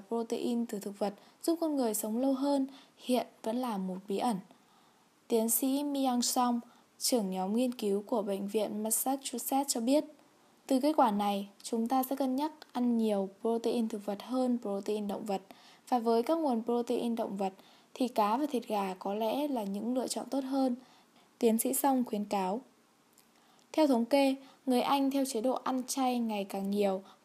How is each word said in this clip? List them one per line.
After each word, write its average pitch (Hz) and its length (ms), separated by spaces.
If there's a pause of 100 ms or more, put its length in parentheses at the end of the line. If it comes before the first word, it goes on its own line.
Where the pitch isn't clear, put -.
protein 233 580
từ 208 120
thực 202 200
vật 202 160 (280)
giúp 330 180
con 311 160
người 233 180
sống 220 240
lâu 269 160
hơn 277 320 (300)
hiện - 300 (160)
vẫn 220 140
là 247 220
một 185 180 (120)
bí 196 100
ẩn? 226 180 (920)
Tiến 226 220
sĩ 277 340
Myung 269 380
Song, 247 380 (380)
trưởng 214 320
nhóm 185 260
nghiên 247 180
cứu 202 280
của 208 200
Bệnh 202 260
viện 208 340
Massachusetts 269 920
cho 247 60
biết, 277 240 (600)
"Từ 262 140
kết 294 160
quả 254 140
này, 202 380 (140)
chúng 226 260
ta 262 140
sẽ 269 140
cân 262 200
nhắc 302 160 (200)
ăn 240 260
nhiều 202 300 (120)
protein 226 480
thực 214 180
vật 202 160
hơn 247 400
protein 202 460
động 196 160
vật, 190 180 (460)
và 254 100
với 233 240
các 320 160
nguồn 254 260
protein 240 520
động 214 200
vật 190 160 (420)
thì 254 140
cá 214 280
và 294 100
thịt 240 220
gà 196 300
có 196 160
lẽ 226 340
là 254 140
những 202 320
lựa 240 140
chọn - 220
tốt 269 140
hơn." 262 320 (640)
Tiến 226 200
sĩ 254 160
Song 262 300
khuyến 208 200
cáo. 202 360 (1120)
Theo 311 140
thống 247 180
kê, 269 300 (320)
người 247 140
Anh 277 300
theo 277 140
chế 254 160
độ 254 120
ăn 254 340
chay 254 320
ngày 214 260
càng 196 260
nhiều 196 320 (220)